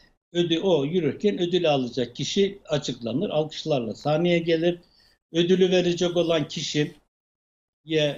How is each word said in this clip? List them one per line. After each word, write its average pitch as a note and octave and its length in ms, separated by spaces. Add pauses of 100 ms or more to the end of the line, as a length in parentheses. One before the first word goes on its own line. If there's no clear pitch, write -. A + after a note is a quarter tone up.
(340)
ödü-, E3 260
o E3 260
yürürken E3+ 540
ödülü F3 300
alacak B2+ 460
kişi G3 500
açıklanır. C#3 640
Alkışlarla C#3+ 680
sahneye E3+ 440
gelir. E3+ 400 (520)
Ödülü F3+ 400
verecek F3 460
olan E3 300
kişiye D3+ 460 (1200)